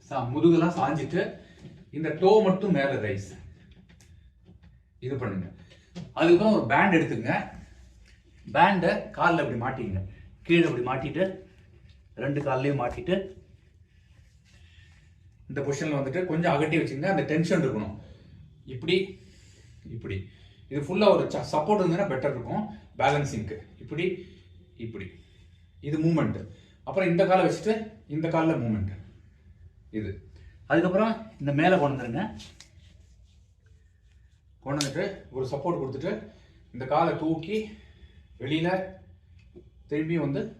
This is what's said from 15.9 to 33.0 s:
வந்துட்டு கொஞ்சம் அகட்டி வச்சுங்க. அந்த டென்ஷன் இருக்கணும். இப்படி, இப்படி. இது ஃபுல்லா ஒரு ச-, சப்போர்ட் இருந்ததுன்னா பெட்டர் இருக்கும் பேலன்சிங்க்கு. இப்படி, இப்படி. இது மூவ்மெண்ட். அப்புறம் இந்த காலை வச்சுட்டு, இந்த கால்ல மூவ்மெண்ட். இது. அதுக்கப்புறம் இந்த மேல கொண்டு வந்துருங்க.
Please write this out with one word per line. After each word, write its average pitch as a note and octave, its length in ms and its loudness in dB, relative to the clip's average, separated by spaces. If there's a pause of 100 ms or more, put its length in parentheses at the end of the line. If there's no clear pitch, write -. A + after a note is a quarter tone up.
வந்துட்டு C3+ 260 -2
கொஞ்சம் E3+ 280 0
அகட்டி D#3 260 2
வச்சுங்க. C3+ 260 -2
அந்த F3+ 180 0
டென்ஷன் E3 400 2
இருக்கணும். G#2+ 360 -2 (680)
இப்படி, F3 560 -2 (640)
இப்படி. G2 440 -8 (400)
இது C#3+ 120 -6
ஃபுல்லா G3+ 280 4
ஒரு E3+ 160 6
ச-, C#3 280 -4
சப்போர்ட் G3+ 320 2
இருந்ததுன்னா E3 200 2
பெட்டர் - 260 -2
இருக்கும் C#3+ 380 -4 (300)
பேலன்சிங்க்கு. B2 580 0 (240)
இப்படி, F3 460 -4 (500)
இப்படி. G2+ 340 -12 (680)
இது D3 180 -4
மூவ்மெண்ட். C#3 500 0 (360)
அப்புறம் F#3 240 0
இந்த E3+ 180 4
காலை F3+ 200 6
வச்சுட்டு, - 460 -2 (160)
இந்த D#3 200 -4
கால்ல D#3+ 280 2
மூவ்மெண்ட். G#2+ 460 -2 (880)
இது. G2 380 -8 (380)
அதுக்கப்புறம் F#3 640 2 (100)
இந்த C#3+ 120 -2
மேல E3+ 260 4
கொண்டு C#3 260 0
வந்துருங்க. F#3+ 320 -6 (2250)